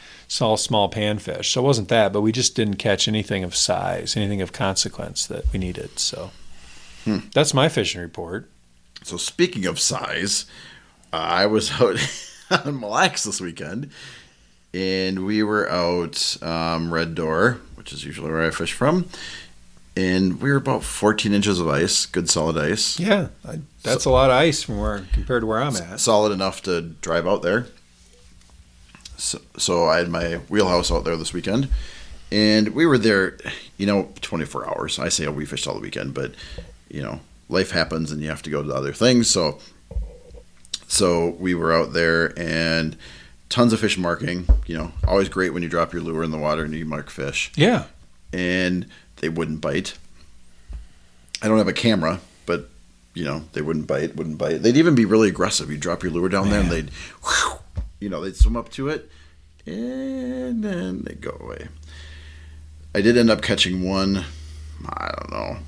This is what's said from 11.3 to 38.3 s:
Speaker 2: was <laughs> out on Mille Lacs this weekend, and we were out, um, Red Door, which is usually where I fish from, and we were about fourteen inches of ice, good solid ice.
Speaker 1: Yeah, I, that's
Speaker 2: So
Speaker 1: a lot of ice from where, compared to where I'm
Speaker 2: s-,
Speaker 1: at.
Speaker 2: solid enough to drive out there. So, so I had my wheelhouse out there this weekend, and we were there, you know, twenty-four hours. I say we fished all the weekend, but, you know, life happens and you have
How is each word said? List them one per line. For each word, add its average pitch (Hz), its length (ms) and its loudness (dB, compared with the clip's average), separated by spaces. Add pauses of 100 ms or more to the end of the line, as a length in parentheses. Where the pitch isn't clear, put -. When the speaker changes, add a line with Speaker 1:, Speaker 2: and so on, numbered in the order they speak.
Speaker 2:
was 107 260 2
<laughs> - 80 -2
out 110 180 4 (680)
on 143 160 -4
Mille 104 80 -6
Lacs 151 340 2
this 104 160 -4
weekend, 92 500 -8 (840)
and 95 520 -2
we 107 180 2
were 104 260 2
out, 87 720 0
um, 82 520 -2
Red 82 220 0
Door, 87 440 2 (160)
which - 180 -14
is 73 100 -12
usually 73 260 -10
where 80 160 0
I 82 60 2
fish 82 220 -4
from, 170 320 2 (880)
and 92 460 2
we 135 100 0
were 139 60 6
about 135 260 -2
fourteen 107 500 2
inches 101 280 4
of 80 80 2
ice, 78 360 2
good 85 240 -2
solid 80 280 2
ice. 80 420 0
Speaker 1:
Yeah, 196 280 2 (200)
I, 151 120 -8 (240)
that's 123 200 0
Speaker 2:
So 139 80 4
Speaker 1:
a - 20 6
lot 131 160 8
of 127 60 6
ice 151 280 4
from 104 160 -4
where, 104 340 -2
compared 120 300 0
to 110 40 -2
where 110 140 0
I'm 143 80 0
Speaker 2:
s-, 107 120 0
Speaker 1:
at. 90 200 -10
Speaker 2:
solid 107 320 6
enough 95 300 -2
to 87 180 0
drive 82 440 -2
out 95 180 2
there. 107 240 2 (1500)
So, - 220 -6 (180)
so 85 300 2
I 80 100 4
had 87 120 0
my 85 260 -2 (140)
wheelhouse 90 420 2
out 85 120 0
there 85 140 -2
this 80 160 -6
weekend, 104 360 -2 (600)
and 107 380 4
we 147 160 2
were 143 120 6
there, 101 400 4 (400)
you 98 100 -2
know, 101 220 2 (120)
twenty-four 73 460 -6
hours. - 320 -4
I - 100 -2
say 78 180 0
we 73 180 -4
fished 71 220 -6
all 69 60 -2
the 52 60 -8
weekend, 52 340 -6
but, 65 200 -6 (560)
you 73 120 -8
know, 65 200 -8 (280)
life 92 220 0
happens 80 400 -2
and 76 100 -6
you 76 80 -6
have 73 140 -8